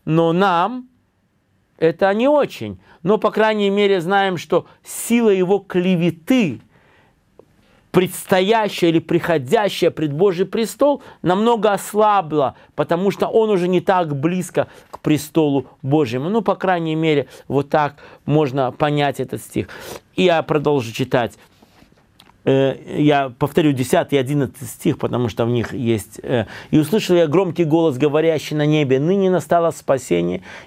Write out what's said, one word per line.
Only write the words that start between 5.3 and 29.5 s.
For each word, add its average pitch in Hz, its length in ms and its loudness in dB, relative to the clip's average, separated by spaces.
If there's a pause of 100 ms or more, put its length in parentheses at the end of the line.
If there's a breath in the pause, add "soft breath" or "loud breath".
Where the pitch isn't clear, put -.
клеветы, 180 1000 0 (1300 soft breath)
предстоящая 190 1000 0
или 165 80 4
приходящая 165 960 0
пред 156 220 -4
Божий 185 340 0
престол, 233 560 0 (180 loud breath)
намного 208 500 0
ослабла, 185 840 0 (180 soft breath)
потому 175 380 -2
что - 160 -2
он 220 240 2
уже 180 160 0
не 180 140 2
так 175 340 0
близко 160 520 -2 (220 loud breath)
к - 100 -20
престолу 147 680 0 (160 loud breath)
Божьему. 135 460 0
Ну, 220 120 0
по 196 140 0
крайней 170 400 -2
мере, 156 320 0 (200 loud breath)
вот 139 220 -2
так 147 280 0 (280 loud breath)
можно 139 460 0
понять 147 480 -2
этот 127 240 -8
стих. - 240 -6 (480 loud breath)
И 185 80 0
я 170 180 4
продолжу 143 500 -2
читать. 127 460 -2 (1080 soft breath)
Э, 135 300 2 (220)
я 143 420 2
повторю 151 320 2
десятый 143 460 0
и 135 40 2
одиннадцатый 131 460 -4
стих, - 300 -4
потому 120 320 -2
что 117 160 -2
в 117 40 0
них 120 240 -2
есть, 113 500 -4
э, 120 220 -2 (260 loud breath)
"И 151 60 4
услышал 175 380 2
я 170 120 4
громкий 175 360 0
голос, 160 340 0
говорящий 151 600 0
на 147 80 0
небе: 147 340 2
ныне 190 300 0
настало 170 420 0